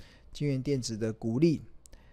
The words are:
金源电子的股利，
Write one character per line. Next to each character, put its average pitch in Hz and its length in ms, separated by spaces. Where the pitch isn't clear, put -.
金 147 160
源 131 140
电 139 180
子 117 160
的 110 160
股 113 280
利， 165 240